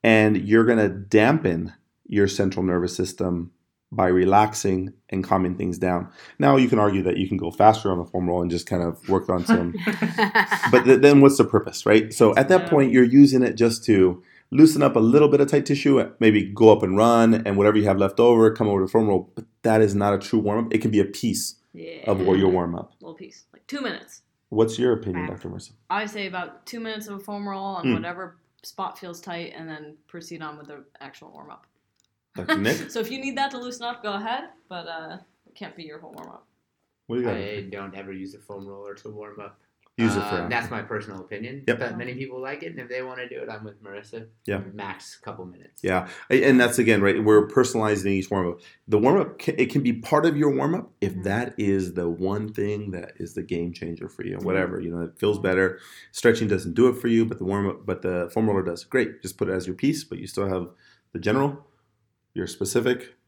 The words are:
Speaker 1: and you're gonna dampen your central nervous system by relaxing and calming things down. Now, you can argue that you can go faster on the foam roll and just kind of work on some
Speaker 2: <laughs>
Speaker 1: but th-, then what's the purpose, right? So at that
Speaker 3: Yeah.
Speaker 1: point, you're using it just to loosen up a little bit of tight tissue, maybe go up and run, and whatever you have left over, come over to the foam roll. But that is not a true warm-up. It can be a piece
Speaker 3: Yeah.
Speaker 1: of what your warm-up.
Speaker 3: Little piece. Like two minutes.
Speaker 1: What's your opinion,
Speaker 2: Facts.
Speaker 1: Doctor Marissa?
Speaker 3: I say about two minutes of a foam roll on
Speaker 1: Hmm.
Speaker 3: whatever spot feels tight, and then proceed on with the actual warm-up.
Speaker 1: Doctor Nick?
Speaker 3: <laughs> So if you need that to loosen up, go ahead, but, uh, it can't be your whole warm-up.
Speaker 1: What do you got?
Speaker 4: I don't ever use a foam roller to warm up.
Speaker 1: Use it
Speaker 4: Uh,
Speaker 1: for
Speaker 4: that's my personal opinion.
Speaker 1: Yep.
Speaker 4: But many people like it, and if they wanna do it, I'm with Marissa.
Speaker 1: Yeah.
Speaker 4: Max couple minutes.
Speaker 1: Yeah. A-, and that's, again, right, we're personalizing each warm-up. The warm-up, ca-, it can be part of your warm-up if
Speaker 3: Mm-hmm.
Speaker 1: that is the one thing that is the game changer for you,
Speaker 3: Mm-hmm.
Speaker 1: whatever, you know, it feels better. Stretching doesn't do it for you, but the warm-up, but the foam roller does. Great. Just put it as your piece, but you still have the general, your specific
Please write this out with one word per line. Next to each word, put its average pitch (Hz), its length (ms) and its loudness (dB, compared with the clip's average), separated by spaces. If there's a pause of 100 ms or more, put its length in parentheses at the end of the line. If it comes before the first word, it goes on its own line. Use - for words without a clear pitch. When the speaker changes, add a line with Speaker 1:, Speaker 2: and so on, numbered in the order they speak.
Speaker 1:
and 107 360 4
you're 107 260 4
gonna 113 240 2
dampen 98 840 0 (360)
your 101 200 0
central 95 360 -4
nervous 90 320 -2
system 90 560 -6 (380)
by 98 180 0
relaxing 95 840 0 (160)
and 95 160 -4
calming 92 320 0
things 90 220 -6
down. 90 280 -2 (320)
Now, 139 180 4
you 127 120 4
can 113 100 2
argue 101 260 2
that 87 120 0
you 92 100 -2
can 95 120 -4
go 85 120 -6
faster 104 400 4
on 92 60 0
the 87 80 -6
foam 90 240 -6
roll 87 140 -2
and 87 80 -2
just 85 160 -4
kind 90 160 -2
of 85 260 -6
work 95 220 0
on 90 160 -2
some 87 260 2 (100)
Speaker 2:
<laughs> - 340 -4 (540)
Speaker 1:
but 127 140 6
th-, 127 160 8
then 143 200 10
what's 139 180 8
the 120 60 6
purpose, - 420 -2
right? 107 260 4
So 107 240 4
at 139 120 4
that 185 160 6
Speaker 3:
Yeah. - 40 -8
Speaker 1:
point, 139 240 2
you're 127 120 8
using 131 380 8
it 117 120 0
just 113 320 0
to 92 360 4 (280)
loosen 147 320 6
up 135 140 2
a 117 40 4
little 139 280 6
bit 143 120 4
of 139 80 2
tight - 180 0
tissue, 139 440 2 (100)
maybe 104 240 4
go 104 260 6
up 104 120 6
and 95 140 0
run, 113 380 6 (120)
and 101 100 -2
whatever 104 220 4
you 104 60 2
have 98 140 2
left 98 220 0
over, 117 340 8
come 107 140 -2
over 101 120 0
to 95 60 0
the 92 40 -8
foam 110 180 2
roll. 92 260 -2
But - 100 -14 (180)
that 110 180 4
is 101 140 4
not 101 200 2
a 95 40 -2
true 113 200 -2
warm-up. 110 360 -2
It 110 80 2
can 113 80 0
be 104 100 2
a 95 40 4
piece - 520 -6 (180)
Speaker 3:
Yeah. - 360 -16
Speaker 1:
of 95 100 0
what 92 180 2
your 95 120 4
warm-up. 85 500 -4
Speaker 3:
Little 160 140 -18
piece. - 380 -20
Like - 140 -20
two 285 140 -10
minutes. - 420 -14 (280)
Speaker 1:
What's 110 280 0
your 120 160 0
opinion, 87 340 -8
Speaker 2:
Facts. - 140 -14
Speaker 1:
Doctor 92 140 -14
Marissa? - 160 -18 (180)
Speaker 3:
I 208 160 -6
say 208 200 -12
about 185 400 -14
two 233 140 -14
minutes 220 280 -12
of 202 80 -14
a 196 40 -14
foam 202 260 -12
roll 196 160 -10
on 190 240 -10
Speaker 1:
Hmm. 127 80 0
Speaker 3:
whatever 175 420 -10 (260)
spot - 360 -12
feels 175 220 -18
tight, 175 360 -14
and 160 120 -18
then 151 280 -18 (120)
proceed 165 340 -18
on 151 160 -14
with 147 100 -20
the 143 160 -20 (160)
actual 139 300 -20
warm-up. - 360 -20 (680)
Speaker 1:
Doctor 311 220 -4
Nick? 214 200 -2
Speaker 3:
<laughs> - 140 -14
So 233 100 -8
if 214 100 -8
you 262 100 -12
need 269 160 -10
that 269 140 -4
to 254 80 -14
loosen 240 260 -14
up, 240 180 -12
go 208 120 -8
ahead, 226 300 -8 (240)
but, 170 200 -14
uh, 160 300 -14 (280)
it - 80 -20
can't 180 220 -18
be 175 80 -20
your 151 140 -18
whole 170 180 -20
warm-up. - 300 -20 (600)
Speaker 1:
What 117 100 -6
do 123 60 -2
you 120 40 -2
got? 101 100 -4
Speaker 4:
I 101 240 -10 (100)
don't 98 240 -14
ever 98 180 -16
use 95 220 -14
a 101 40 -20
foam 101 280 -18
roller 101 280 -18
to 107 160 -20
warm 104 300 -18
up. 101 180 -20 (380)
Speaker 1:
Use 113 180 0
it 101 80 -2
Speaker 4:
Uh, 92 220 -6
Speaker 1:
for 90 40 -10
Speaker 4:
that's 117 220 -6
my 113 120 -10
personal 107 380 -12
opinion. 123 460 -16
Speaker 1:
Yep. 117 140 -2
Speaker 4:
But 117 180 -10
many 123 160 -12
people 127 260 -14
like 143 220 -14
it, 139 60 -16
and 127 100 -18
if 123 100 -16
they 127 140 -10
wanna 127 260 -14
do 123 120 -14
it, - 80 -12
I'm 110 160 -14
with 104 180 -20
Marissa. 104 460 -18 (180)
Speaker 1:
Yeah. 98 140 -6 (120)
Speaker 4:
Max 98 440 -16
couple 95 280 -18
minutes. - 380 -20
Speaker 1:
Yeah. 92 240 -2 (240)
A-, - 180 4
and 127 120 6
that's, 120 180 2
again, 107 240 4
right, 98 220 2
we're 107 240 6
personalizing 107 640 0
each 95 180 -4
warm-up. 90 300 -4 (260)
The 104 120 2
warm-up, 147 420 2
ca-, - 180 -6
it 123 140 0
can 139 100 -2
be 120 120 0
part 151 300 -2
of 156 120 2
your 147 180 0
warm-up 147 460 -4
if 95 140 -4
Speaker 3:
Mm-hmm. 92 80 -10
Speaker 1:
that 104 360 -4
is 98 360 -2
the 87 140 -4
one 98 440 -6
thing 104 400 -6
that 87 240 -14
is - 180 -14
the 92 80 -8
game 85 300 -6
changer 85 360 -12
for - 160 -16
you, 95 120 -10
Speaker 3:
Mm-hmm. 92 100 -10
Speaker 1:
whatever, 92 340 -4
you 85 140 -10
know, 87 60 -8
it 82 180 -12
feels 104 220 -2
better. 92 400 0 (320)
Stretching 113 340 2
doesn't 90 280 -4
do 120 120 4
it 123 60 4
for 120 160 -6
you, 113 180 2
but - 120 -8
the 92 60 -10
warm-up, 98 400 -4
but 95 180 -6
the 90 300 -4
foam 110 160 -2
roller 95 140 -2
does. 87 220 -8
Great. - 380 -4
Just - 140 -14
put 92 120 -4
it 92 40 -4
as 92 140 -6
your 92 80 -8
piece, 139 300 -4
but 87 140 -14
you 92 100 -14
still 98 180 -6
have 92 220 -6 (440)
the 110 60 -10
general, 139 480 -4 (680)
your 90 120 -6
specific 123 720 -4 (120)